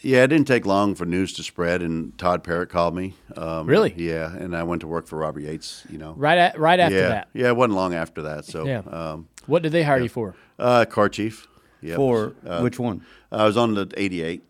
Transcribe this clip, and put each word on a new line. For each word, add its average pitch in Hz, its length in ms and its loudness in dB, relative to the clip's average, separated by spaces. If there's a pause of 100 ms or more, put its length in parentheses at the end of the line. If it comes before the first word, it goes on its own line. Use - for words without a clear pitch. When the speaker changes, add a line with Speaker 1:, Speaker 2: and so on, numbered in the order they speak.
Speaker 1:
Yeah, 131 220 6
it 131 40 8
didn't 147 200 4
take 120 180 2
long 98 300 2
for 87 100 -6
news 87 280 0
to 85 100 -12
spread, 87 400 -2
and 82 340 -4
Todd 87 260 0
Parrott 87 260 -4
called 85 260 0
me. 95 180 -8 (240)
Um, 80 300 -6
Speaker 2:
Really? 170 280 2
Speaker 1:
yeah, 82 400 -6
and 90 200 -8
I 85 80 -4
went 85 180 -4
to 85 60 -12
work 82 180 -6
for 80 140 -12
Robert 76 220 -6
Yates, 78 480 -12
you 80 100 -14
know. 78 180 -14
Speaker 2:
Right 147 200 2
at, 175 220 2
right 165 200 4
after 165 160 4
Speaker 1:
Yeah. 92 140 4
Speaker 2:
that? 95 240 -4
Speaker 1:
Yeah, 123 160 2
it 120 80 2
wasn't 117 180 2
long 92 180 0
after 82 300 -6
that, 76 220 -8
so, 80 200 -8
Speaker 2:
Yeah. 123 140 -4 (100)
Speaker 1:
um, 80 380 -10 (180)
Speaker 2:
What 156 160 2
did 160 100 -2
they 170 120 2
hire 143 140 2
Speaker 1:
yeah. 127 60 0
Speaker 2:
you 117 60 -4
for? 110 240 -8 (240)
Speaker 1:
Uh, 123 280 6
car 104 240 2
chief. 107 380 -6 (340)
Yep. 82 160 -6
Speaker 3:
For 120 360 2 (140)
Speaker 1:
Uh, 87 140 -4
Speaker 3:
which 123 180 -2
one? 110 220 -4 (300)
Speaker 1:
I 107 140 2
was 107 120 4
on 117 180 2
the 98 120 -2 (100)
eighty-eight. 92 520 -4